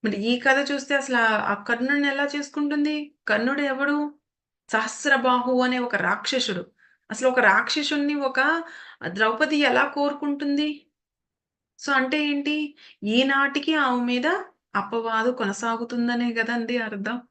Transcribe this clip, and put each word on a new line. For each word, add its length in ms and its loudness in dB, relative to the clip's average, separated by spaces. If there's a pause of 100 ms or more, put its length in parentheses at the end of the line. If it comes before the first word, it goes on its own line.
మరి 120 0
ఈ 220 0
కథ 340 2
చూస్తే 220 -2
అసలు 220 0
ఆ, 200 4
ఆ 180 0
కర్ణుడిని 540 0
ఎలా 160 -2
చేసుకుంటుంది? 880 -2 (140)
కర్ణుడు 320 0
ఎవడు? 540 -2 (580)
సహస్రబాహు 880 2
అనే 180 2
ఒక 160 -4
రాక్షసుడు. 720 -2 (440)
అసలు 180 2
ఒక 120 2
రాక్షసుణ్ణి 760 2
ఒక 500 0 (420)
ద్రౌపది 500 2
ఎలా 280 4
కోరుకుంటుంది? 1000 -2 (920)
So 120 -2
అంటే 320 2
ఏంటి? 500 -2 (300)
ఈనాటికి 720 2
ఆమె 300 2
మీద 220 0 (480)
అపవాదు 560 -2
కొనసాగుతుందనే 1040 -2
కదండి 460 -2
అర్థం. 520 -6